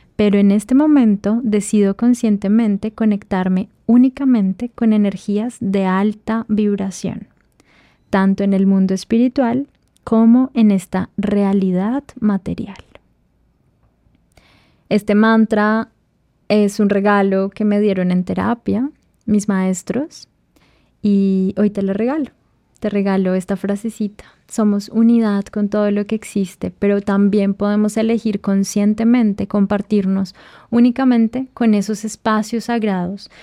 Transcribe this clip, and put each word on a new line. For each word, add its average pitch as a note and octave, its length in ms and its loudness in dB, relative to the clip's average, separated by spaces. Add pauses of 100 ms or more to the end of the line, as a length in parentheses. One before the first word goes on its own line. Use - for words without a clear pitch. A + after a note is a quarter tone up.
(160)
Pero G3+ 220 2
en G3+ 120 4
este G#3 240 0
momento A#3+ 720 2
decido G3+ 520 0
conscientemente G#3+ 960 0
conectarme F#3+ 760 -2 (180)
únicamente B3 840 2
con A3+ 220 0
energías G#3 680 -2
de G3 240 -2
alta G#3 640 -2
vibración". G3+ 800 -4 (800)
Tanto G3 340 2
en G3 80 0
el G3 140 2
mundo F#3+ 280 2
espiritual B3 720 -2 (360)
como A3+ 500 4
en A3 160 4
esta F#3 460 -2
realidad G3 880 -2 (160)
material. G3 560 -4 (2000)
Este G#3 260 -2
mantra A3 760 2 (600)
es G#3 300 0
un G#3 100 2
regalo G3 640 2
que G#3+ 140 -6
me G#3 160 2
dieron F#3 320 0
en F3+ 120 0
terapia G3 640 -4 (340)
mis G#3 240 0
maestros F#3+ 800 -4 (720)
y G3 560 0
hoy G#3 120 2
te G3+ 120 -6
lo G3 100 -4
regalo. B3 380 -4 (480)
Te G#3 120 -6
regalo G3 440 0
esta F#3 220 -4
frasecita. G3+ 680 -6 (240)
Somos G3+ 420 -2
unidad A3+ 560 2
con G#3 220 -4
todo G#3 220 0
lo G3+ 160 -2
que G#3+ 80 -4
existe, F#3+ 560 -6
pero G3+ 300 0
también G3+ 540 0
podemos G#3 420 -2
elegir A3 440 -2
conscientemente G#3 1080 0
compartirnos G3 840 -2 (360)
únicamente B3 800 2
con A3 220 0
esos G#3 300 -4
espacios G#3+ 600 -4
sagrados, G3+ 640 -4 (140)